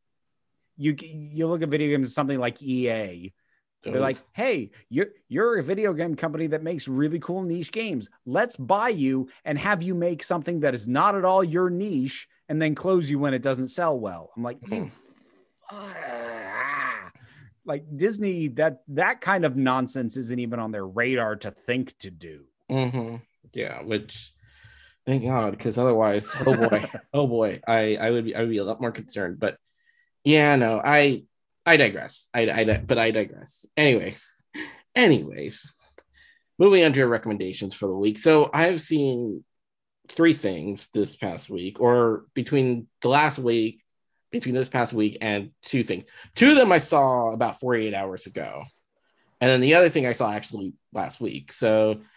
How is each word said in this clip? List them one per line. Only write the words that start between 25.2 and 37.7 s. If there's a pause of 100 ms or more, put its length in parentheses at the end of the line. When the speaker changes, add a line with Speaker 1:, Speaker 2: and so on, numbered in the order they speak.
Speaker 2:
God,
'cause
otherwise, (100)
oh
boy, (100)
Speaker 1:
<laughs>
Speaker 2:
oh
boy,
I,
I
would
be,
I
would
be
a
lot
more
concerned.
But (640)
yeah,
no,
I, (420)
I
digress.
I, (100)
I
di-,
but
I
digress. (100)
Anyways, (720)
anyways, (840)
moving
on
to
your
recommendations